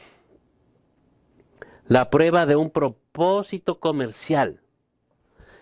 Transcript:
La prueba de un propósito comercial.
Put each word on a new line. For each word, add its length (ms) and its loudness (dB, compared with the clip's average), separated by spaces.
La 240 2
prueba 340 2
de 100 2
un 140 0
propósito 1080 -4
comercial. 840 -4